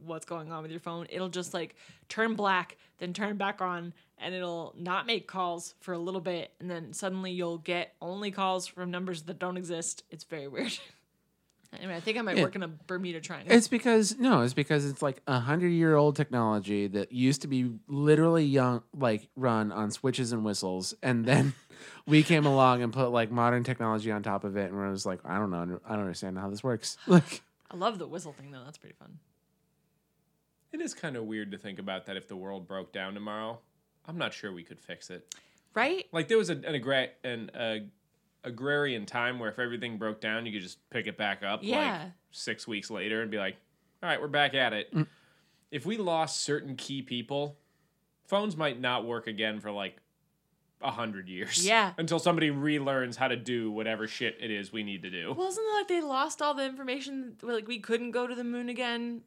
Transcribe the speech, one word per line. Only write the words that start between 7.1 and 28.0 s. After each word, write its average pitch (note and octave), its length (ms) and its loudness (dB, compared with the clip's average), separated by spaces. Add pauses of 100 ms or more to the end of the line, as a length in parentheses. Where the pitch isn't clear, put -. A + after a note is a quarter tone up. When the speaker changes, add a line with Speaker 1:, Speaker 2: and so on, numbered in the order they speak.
Speaker 1:
you'll E3+ 280 -2
get F3 420 -4
only G3 300 -6
calls F#3+ 360 0
from F3+ 240 -8
numbers F3 320 -4
that E3+ 160 -10
don't F3+ 180 -2
exist." E3+ 520 -6
It's - 160 -16
very C#3+ 240 -10
weird. A3+ 340 -4
<laughs> - 40 -18 (920)
Anyway, F#3 180 -8
I E3+ 40 -6
think G#3+ 180 -2
I A#3+ 40 -2
might G3 160 0
Speaker 2:
Yeah. F3 60 6
Speaker 1:
work F#3 120 0
in F#3+ 80 -4
a E3 60 -6
Bermuda F3 500 -6
Triangle. D#3+ 340 0
Speaker 2:
It's A#3 140 10
because, A3+ 500 4
no, A#3 260 6
it's B2 100 4
because D3 320 4
it's, C#3 160 -4
like, C#3 260 0
a B2+ 140 4
hundred-year-old D#3 720 6
technology G#2 720 2
that G2 240 -2
used B2+ 300 4
to D3 80 -6
be B2+ 200 2 (200)
literally D#3 560 6
young, B2+ 380 4 (100)
like, A#2 420 0
run A2 380 2
on G#2+ 180 -2
switches B2 400 0
and A2 140 0
whistles, F#2 480 -2 (100)
and A#2+ 220 2
then C3+ 280 6 (260)
<laughs> - 280 -16
we D3+ 160 10
came D3+ 220 6
along C3 360 8
and A#2 120 0
put, B2+ 180 2
like, A#2 180 4
modern A#2+ 360 4
technology A2 440 0
on G#2 140 0
top G2+ 220 -2
of G2 100 -2
it, G2 140 0
and G2 80 -6
we're G2 160 -2
just F#2+ 120 -4
like, F#2 200 -2
"I F2+ 120 -2
don't G#2 140 0
know, F2 340 -4
I - 80 -10
don't G#2 80 0
understand F#2 360 -4
how G2 120 -6
this G#2 140 -6
works." B2 380 -2
<laughs> - 60 -10
Like - 340 6 (280)
Speaker 1:
I - 60 -14
love G3 240 -2
the D#3 80 -8